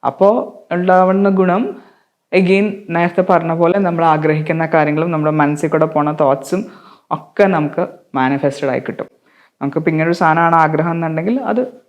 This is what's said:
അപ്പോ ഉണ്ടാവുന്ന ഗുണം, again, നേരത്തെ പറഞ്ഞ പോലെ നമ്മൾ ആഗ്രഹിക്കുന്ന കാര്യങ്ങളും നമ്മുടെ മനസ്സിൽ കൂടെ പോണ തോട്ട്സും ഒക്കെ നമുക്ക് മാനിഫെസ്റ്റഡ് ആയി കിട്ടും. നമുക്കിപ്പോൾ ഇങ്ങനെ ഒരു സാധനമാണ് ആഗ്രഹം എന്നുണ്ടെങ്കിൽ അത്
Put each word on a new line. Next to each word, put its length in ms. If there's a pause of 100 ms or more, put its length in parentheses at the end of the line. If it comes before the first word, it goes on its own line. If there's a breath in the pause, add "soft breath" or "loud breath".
അപ്പോ 640
ഉണ്ടാവുന്ന 580
ഗുണം, 520 (560 loud breath)
again, 340 (180)
നേരത്തെ 320
പറഞ്ഞ 320
പോലെ 260
നമ്മൾ 260
ആഗ്രഹിക്കുന്ന 600
കാര്യങ്ങളും 460
നമ്മുടെ 200
മനസ്സിൽ 360
കൂടെ 180
പോണ 260
തോട്ട്സും 540 (460 loud breath)
ഒക്കെ 320
നമുക്ക് 440 (280)
മാനിഫെസ്റ്റഡ് 540
ആയി 100
കിട്ടും. 260 (560 soft breath)
നമുക്കിപ്പോൾ 280
ഇങ്ങനെ 200
ഒരു 60
സാധനമാണ് 400
ആഗ്രഹം 360
എന്നുണ്ടെങ്കിൽ 500
അത് 260 (220)